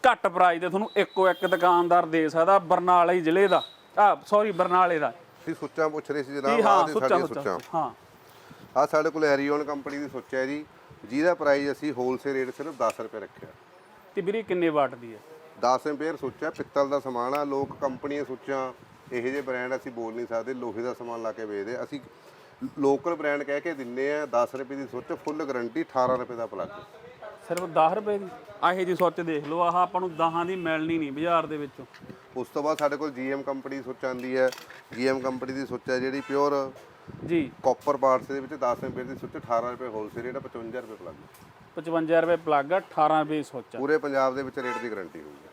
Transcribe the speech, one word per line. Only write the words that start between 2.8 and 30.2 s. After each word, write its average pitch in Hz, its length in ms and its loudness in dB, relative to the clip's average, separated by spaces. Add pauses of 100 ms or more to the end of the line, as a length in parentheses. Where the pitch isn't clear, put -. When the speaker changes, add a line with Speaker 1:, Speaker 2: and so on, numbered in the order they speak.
Speaker 1:
ਜ਼ਿਲ੍ਹੇ 180 280 4
ਦਾ। 165 140 6 (360)
ਆਹ, 196 180 8 (100)
ਸੌਰੀ, 208 240 4
ਬਰਨਾਲੇ 180 480 4
ਦਾ। 139 120 0
Speaker 2:
ਤੁਸੀਂ - 440 -12
ਸੁੱਚਾਂ 156 360 -2
ਪੁੱਛ 151 200 -8
ਰਹੇ 143 120 -2
ਸੀ 139 120 -8
ਜਨਾਬ, 139 220 2
Speaker 1:
ਜੀ, 226 60 4
ਹਾਂ, 208 100 6
Speaker 2:
ਆਹ 185 140 6
ਤੇ 156 60 -4
Speaker 1:
ਸੁੱਚਾਂ, 131 160 0
Speaker 2:
ਸਾਡੀਆਂ - 180 4
Speaker 1:
ਸੁੱਚਾਂ, 139 160 -6
Speaker 2:
ਸੁੱਚਾਂ। 107 380 -2
Speaker 1:
ਹਾਂ। 135 100 -2 (880)
Speaker 2:
ਆਹ 143 100 6
ਸਾਡੇ 156 240 2
ਕੋਲ 156 140 0
Aerion 143 400 2
ਕੰਪਨੀ 143 340 -6
ਦੀ 143 100 -8
ਸੁੱਚ 131 260 -10
ਹੈ 131 120 0
ਜੀ, 147 180 -6 (400)
ਜਿਹਦਾ 151 300 2
ਪ੍ਰਾਈਸ 143 380 2
ਅਸੀਂ 147 200 -4
ਹੋਲਸੇਲ 127 400 -2
ਰੇਟ 131 240 -2
ਸਿਰਫ 147 220 -10
ਦਸ 113 220 0
ਰੁਪਏ 110 200 -10
ਰੱਖਿਆ। - 280 -16 (680)
Speaker 1:
ਤੇ 196 60 -2
ਵੀਰੇ, 202 220 -2
ਕਿੰਨੇ 180 260 0
ਵਾਟ 139 260 2
ਦੀ 120 200 -16
ਹੈ? 107 40 -18 (420)
Speaker 2:
ਦਸ 127 260 2
ਐਂਪੀਅਰ 151 300 -4
ਸੁੱਚ 131 280 -8
ਹੈ, 160 60 -2
ਪਿੱਤਲ 143 380 0
ਦਾ 139 120 0
ਸਮਾਨ 127 340 -4
ਆ। 147 100 0
ਲੋਕ 139 360 -4
ਕੰਪਨੀਆਂ 143 440 -4
ਸੁੱਚਾਂ 131 480 -6 (400)
ਇਹੋ 123 140 -4
ਜਿਹੇ 139 140 -2
ਬ੍ਰਾਂਡ 127 360 -4
ਅਸੀਂ 127 160 -10
ਬੋਲ 113 220 -8
ਨਹੀਂ 120 120 -6
ਸਕਦੇ, 117 280 -4
ਲੋਹੇ 117 280 -8
ਦਾ 123 120 -4
ਸਮਾਨ 117 280 -10
ਲਾ 110 100 -4
ਕੇ 110 120 -10
ਵੇਚਦੇ 104 320 -6
ਆ। 120 80 -6
ਅਸੀਂ 139 160 -12 (800)
ਲੋਕਲ 139 360 2
ਬ੍ਰਾਂਡ 147 280 -2
ਕਹਿ 143 180 -2
ਕੇ 170 140 -6
ਦਿੰਨੇ 135 380 -4
ਆ। 151 140 -2
ਦਸ 120 280 2
ਰੁਪਏ 135 220 -8
ਦੀ 139 100 -8
ਸੁੱਚ, 123 260 -10
ਫੁੱਲ 156 320 -6
ਗਾਰੰਟੀ, 127 380 -4
ਅਠਾਰਾਂ 127 360 2
ਰੁਪਏ 123 180 -8
ਦਾ 117 100 -6
ਪਲੱਗ। 95 220 -8 (800)
Speaker 1:
ਸਿਰਫ 170 120 -4
ਦਸ 160 320 2
ਰੁਪਏ 208 260 -2
ਦੀ? 190 100 -8 (340)
ਆਹ 170 120 2
ਜਿਹੀ 185 220 0
ਸੁੱਚ 175 240 2
ਦੇਖ 156 260 -2
ਲਓ, 165 140 -4
ਆਹ 170 140 2
ਆਪਾਂ 180 260 2
ਨੂੰ 175 160 -6
ਦਹਾਂ 165 280 2